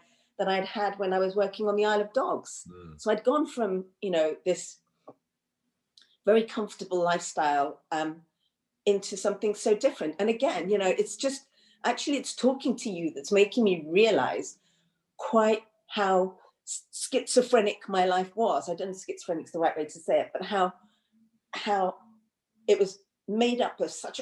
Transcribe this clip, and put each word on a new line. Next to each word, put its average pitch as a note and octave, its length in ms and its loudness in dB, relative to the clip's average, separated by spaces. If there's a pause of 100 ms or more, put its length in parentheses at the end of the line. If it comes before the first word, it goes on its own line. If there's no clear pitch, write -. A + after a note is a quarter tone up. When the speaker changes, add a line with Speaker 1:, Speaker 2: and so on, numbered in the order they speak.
(380)
Speaker 1:
that F#3+ 100 -2
I'd F#3+ 180 0
had G3 320 -4
when F#3+ 140 -2
I F#3 60 2
was F#3+ 180 0
working G#3 320 0
on G3+ 80 0
the G#3 80 2
Isle G#3+ 160 2
of G#3 120 -4
Dogs. - 560 -4
Speaker 2:
Mm. F3 320 -18
Speaker 1:
So A3 100 0
I'd G#3+ 140 0
gone D4 220 2
from, F#3+ 380 -2 (160)
you G3 100 -4
know, D#3 340 2
this - 340 -4 (1500)
very A3 180 6
comfortable F#3+ 580 -4
lifestyle, D#3+ 800 0 (100)
um, D#3 320 -4 (640)
into G3+ 300 0
something G3+ 380 -2
so G#3+ 200 2
different. F3+ 440 0
And G#3 100 0
again, A3+ 420 0
you G3+ 80 4
know, F#3+ 100 2
it's - 280 0
just, C4+ 260 -4 (420)
actually, B3 320 -2
it's - 180 -8
talking C4 420 0
to - 140 -8
you E3+ 240 -4
that's C#3 180 -10
making G3+ 320 4
me F3 220 2
realize D#3+ 720 2 (580)
quite A3 460 2 (240)
how F#3+ 480 2 (320)
s-, - 160 -10 (100)
schizophrenic - 960 0
my F#3+ 180 2
life F#3 300 0
was. G3+ 320 0
I F3 60 -4
don't F#3 160 -6
know F#3 40 -10
if - 40 -14
schizophrenic's - 540 -8
the E3+ 60 -6
right E3 180 0
way D#3 80 -4
to D3+ 140 -12
say D#3 220 0
it, C3 120 -4
but - 100 -6
how, F#3+ 300 0 (800)
how G3 440 0 (720)
it G3+ 100 6
was F#3+ 220 0 (280)
made A#3+ 320 0
up - 200 -4
of F#3+ 100 -2
such - 320 -12